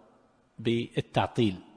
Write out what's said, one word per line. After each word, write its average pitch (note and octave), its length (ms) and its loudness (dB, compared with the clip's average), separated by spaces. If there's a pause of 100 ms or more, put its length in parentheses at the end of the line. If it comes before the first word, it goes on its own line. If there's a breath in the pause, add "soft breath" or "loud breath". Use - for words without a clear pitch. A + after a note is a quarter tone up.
(600)
بالتعطيل A#2 960 0 (220)